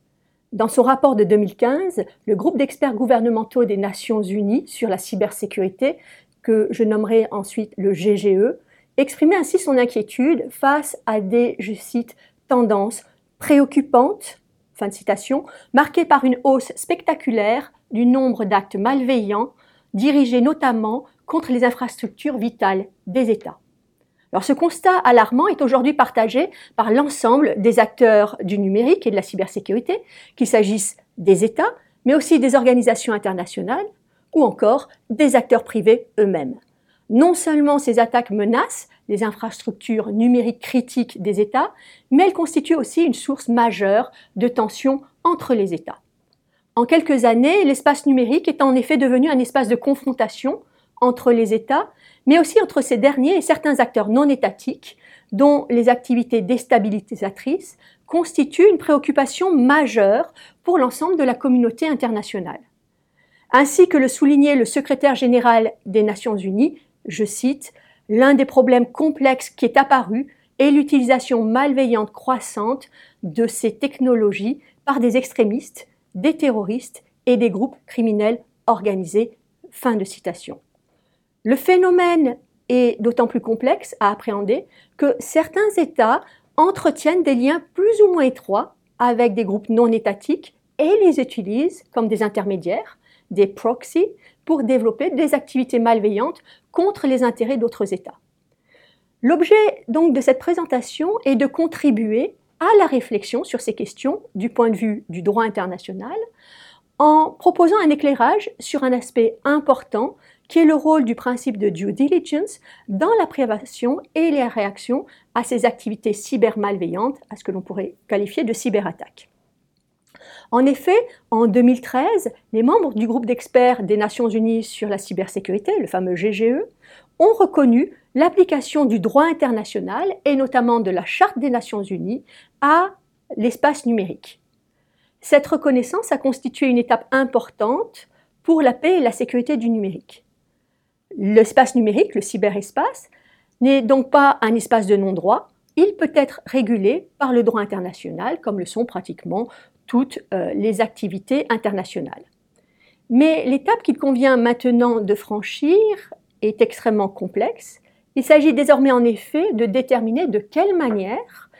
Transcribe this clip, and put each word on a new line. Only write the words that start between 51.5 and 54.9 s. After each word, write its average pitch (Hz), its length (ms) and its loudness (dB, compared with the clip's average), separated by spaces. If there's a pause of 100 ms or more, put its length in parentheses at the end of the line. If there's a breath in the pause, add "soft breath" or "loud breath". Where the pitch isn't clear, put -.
États, 262 380 -2 (340 soft breath)
mais 294 120 6
aussi 339 240 2
entre - 180 -2
ces 254 160 -2
derniers 277 400 2
et 311 60 0
certains 302 360 0
acteurs 220 300 0
non 269 200 2
étatiques, - 680 -4 (340 soft breath)